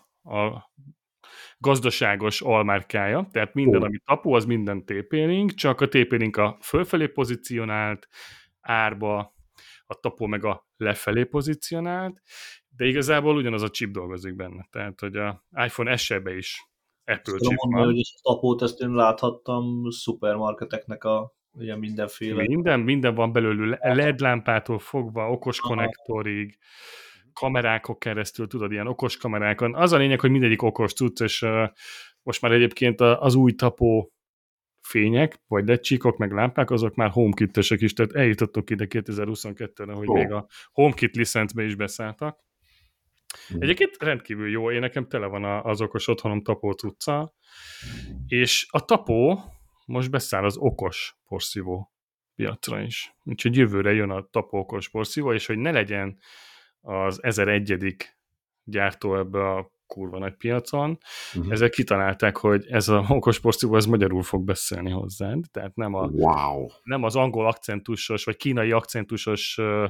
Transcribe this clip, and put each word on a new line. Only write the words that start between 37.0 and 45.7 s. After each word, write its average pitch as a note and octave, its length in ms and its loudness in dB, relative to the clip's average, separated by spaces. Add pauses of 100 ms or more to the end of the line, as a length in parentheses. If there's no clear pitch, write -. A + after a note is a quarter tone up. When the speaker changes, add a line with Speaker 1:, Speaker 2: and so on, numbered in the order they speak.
Speaker 1:
HomeKit-esek G#2 720 4
is, A2 120 2
tehát A2+ 200 0
eljutottunk A2+ 580 2
ide G#2+ 160 -2
kétezer-huszonkettőre, G#2 1080 -8
hogy G#2 160 -6
Speaker 2:
Ó. A#2+ 40 2
Speaker 1:
még G2+ 180 2
a G#2 160 -6 (260)
HomeKit A2+ 440 4
licencbe A2 480 0
is G#2+ 100 -4
beszálltak. A2 720 -8 (1000)
Speaker 2:
Mhm. F2+ 140 -6
Speaker 1:
Egyébként F#3 400 2
rendkívül A2+ 480 -4
jó, A2+ 200 -2
én A#2+ 100 0
nekem B2 280 -4
tele G#2+ 180 -4
van G2+ 180 -6
a, G2+ 200 -2
az G#2+ 160 -2